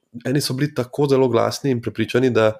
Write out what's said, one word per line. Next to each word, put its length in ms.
eni 180
so 140
bili 180
tako 340
zelo 220
glasni 420
in 120
prepričani, 480
da, 300